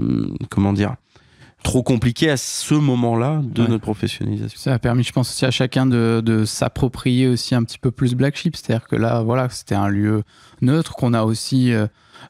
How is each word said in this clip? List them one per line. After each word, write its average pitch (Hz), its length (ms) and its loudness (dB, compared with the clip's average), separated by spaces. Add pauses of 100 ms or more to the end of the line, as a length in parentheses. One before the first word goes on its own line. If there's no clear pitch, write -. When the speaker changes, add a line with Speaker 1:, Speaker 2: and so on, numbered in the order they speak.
(500)
Speaker 1:
comment 101 220 2
dire, 101 220 -2 (720)
trop 127 160 2
compliqué 131 480 2
à 139 60 2
ce - 380 -4
moment-là 127 680 2
de 117 200 -2
Speaker 2:
Ouais. 117 60 4
Speaker 1:
notre 113 140 0
professionnalisation. 107 720 -4
Speaker 2:
Ça - 160 -4
a 120 60 0
permis, 120 240 2
je - 80 -4
pense, 127 200 0
aussi - 140 -2
à 127 60 2
chacun 131 340 0
de, 117 400 2
de 110 200 2
s'approprier 123 840 0
aussi 123 300 0
un 117 80 2
petit - 140 -8
peu 127 120 -2
plus 123 240 0
Black 135 220 0
Sheep. - 180 -4
C'est-à-dire - 320 -4
que - 80 -4
là, 113 280 0
voilà, 123 280 0
c'était - 240 -6
un 101 140 2
lieu 104 340 0 (400)
neutre 147 320 2
qu'on 120 180 0
a 113 120 2
aussi, 123 480 0
euh, 107 160 2 (420)